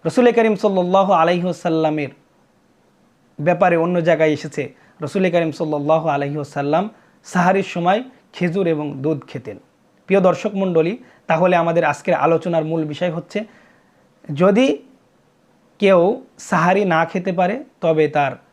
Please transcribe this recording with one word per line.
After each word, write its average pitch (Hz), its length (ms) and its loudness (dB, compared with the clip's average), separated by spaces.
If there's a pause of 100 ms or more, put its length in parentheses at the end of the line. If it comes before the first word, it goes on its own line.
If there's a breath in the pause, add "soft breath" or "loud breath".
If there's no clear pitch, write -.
রাসূল 240 280 4
করিম 220 240 2
সাল্লাল্লাহু 190 560 2
আলাইহি 170 300 2
ওয়াসাল্লামের 160 680 -2 (1300)
ব্যাপারে 170 360 2
অন্য 170 280 0
জায়গায় 160 260 2
এসেছে, 147 440 -6 (260 soft breath)
রাসূল 180 300 -2
করিম 165 220 0
সাল্লাল্লাহু 151 560 -2
আলাইহি 143 260 -2
ওয়াসাল্লাম 151 540 -4 (360 soft breath)
সাহারির 185 380 0
সময় 185 400 -2 (300 soft breath)
খেজুর 175 340 -2
এবং 151 260 -2
দুধ 139 360 -4
খেতেন। 110 300 -14 (480)
প্রিয় 190 140 2
দর্শক 185 340 0
মণ্ডলী, 185 420 0 (300 loud breath)
তাহলে 180 300 2
আমাদের 165 280 0
আজকের 151 300 -2
আলোচনার 160 500 0
মূল 160 200 -4
বিষয় 151 260 -6
হচ্ছে, 170 340 -10 (920 soft breath)
যদি 208 440 2 (1000)
কেউ 196 460 2 (140)
সাহারি 185 460 0
না 165 200 2
খেতে 185 280 -6
পারে, 185 320 -2 (160)
তবে 156 280 2
তার 143 240 -2 (200)